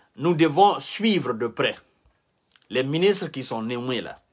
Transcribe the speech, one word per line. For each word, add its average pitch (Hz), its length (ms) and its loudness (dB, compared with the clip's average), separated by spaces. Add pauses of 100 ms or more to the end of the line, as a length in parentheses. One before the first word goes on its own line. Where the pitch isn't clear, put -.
(160)
nous 156 180 0
devons 160 460 4
suivre 170 540 0
de 113 140 -4
près 113 280 -4 (960)
les 127 140 -2
ministres 175 440 0
qui 135 160 -10
sont 117 180 -6
nommés 120 380 -4
là. - 220 -12 (120)